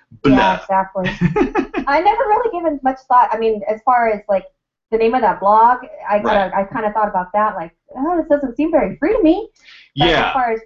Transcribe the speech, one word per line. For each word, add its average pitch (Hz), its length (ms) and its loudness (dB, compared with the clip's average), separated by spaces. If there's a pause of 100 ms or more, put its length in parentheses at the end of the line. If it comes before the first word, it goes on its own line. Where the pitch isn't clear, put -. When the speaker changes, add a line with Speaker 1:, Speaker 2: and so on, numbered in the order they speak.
(240)
Speaker 1:
Yeah, 143 60 6 (360)
Speaker 2:
blah. 190 360 -2
Speaker 1:
exactly. 185 80 -2 (100)
Speaker 2:
<laughs> 359 680 -2
Speaker 1:
I 285 140 0
never 440 280 0
really 453 280 0
given 320 280 -2
much 262 140 -2 (100)
thought. 247 240 4
I 220 60 -4
mean, 220 300 -2
as 214 160 -4
far 240 240 2
as, 208 200 -2
like, 190 160 0 (480)
the 226 60 0
name 226 160 2
of 247 80 0
that 180 180 2
blog, 220 380 4 (300)
I 208 120 0
Speaker 2:
Right. - 20 -8
Speaker 1:
kinda, 196 340 0
I 196 80 0
kinda 214 280 -6
thought 214 160 0
about 185 240 -4
that, 208 240 0
like, 165 160 -12 (240)
"Oh, 320 220 -2
this 320 100 -4
doesn't 285 280 -2
seem 311 140 -2
very 214 280 0
free 339 140 -2
to 453 100 0
me." 370 260 2 (480)
But 143 120 2
Speaker 2:
Yeah. 117 200 2
Speaker 1:
as - 40 -4
far 240 200 -2
as 226 140 -6